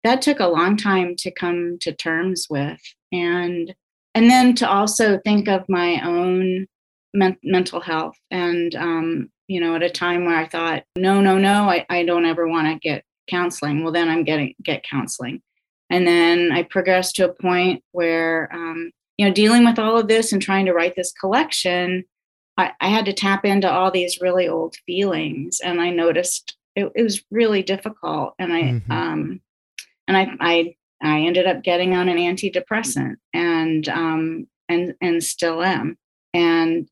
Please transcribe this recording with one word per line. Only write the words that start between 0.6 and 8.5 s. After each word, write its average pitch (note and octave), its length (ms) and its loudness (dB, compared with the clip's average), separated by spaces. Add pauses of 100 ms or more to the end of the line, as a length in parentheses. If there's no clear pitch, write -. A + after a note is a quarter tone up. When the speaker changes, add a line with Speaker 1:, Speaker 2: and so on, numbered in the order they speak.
Speaker 1:
time F#3+ 420 0
to F#3 120 -8
come F3 520 -4
to D#3+ 100 -4
terms E3+ 580 -4
with. D3 300 -4 (320)
And, F3 600 -2 (440)
and A#3 120 6
then B3+ 280 6
to A#3 120 0
also G#3 520 2
think G#3 260 0
of F#3+ 220 -2
my F3 360 0
own F#3 640 0 (480)
men-, F#3+ 300 2
mental F3+ 360 0
health. D#3+ 360 -6 (160)
And, F3 420 -2